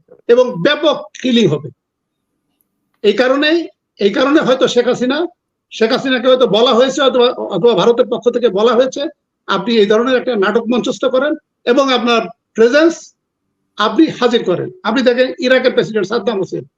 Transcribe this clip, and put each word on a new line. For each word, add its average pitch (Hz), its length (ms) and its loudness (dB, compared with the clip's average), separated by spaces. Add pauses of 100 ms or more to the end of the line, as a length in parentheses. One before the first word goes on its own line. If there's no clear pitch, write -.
(280)
এবং 240 340 2
ব্যাপক 294 440 0 (160)
কিলিং 233 260 2
হবে। 147 220 -4 (1300)
এই 214 120 2
কারণেই, 285 540 0 (320)
এই 208 100 2
কারণে 277 300 2
হয়তো 240 280 0
শেখ 233 200 0
হাসিনা, 254 400 -2 (440)
শেখ 220 200 -2
হাসিনাকে 254 360 -2
হয়তো 254 200 4
বলা 226 260 2
হয়েছে 262 280 2
অথবা, 254 240 2
অথবা 214 480 0
ভারতের 226 320 2
পক্ষ 240 240 -4
থেকে 240 200 0
বলা 214 240 0
হয়েছে, 262 320 -2 (420)
"আপনি 202 280 -2
এই 214 100 4
ধরনের 233 320 0
একটা 254 180 -4
নাটক 208 280 0 (100)
মঞ্চস্থ 247 320 -4
করেন 262 280 0 (320)
এবং 262 280 2
আপনার 233 280 0 (320)
প্রেজেন্স 285 600 2 (640)
আপনি 214 300 2
হাজির 233 360 0
করেন।" 156 280 -4 (120)
আপনি 226 180 -2
দেখেন 254 380 0
ইরাকের 247 320 2
প্রেসিডেন্ট 214 360 -2
সাদ্দাম 214 300 -4
হোসেন, 165 260 -8 (140)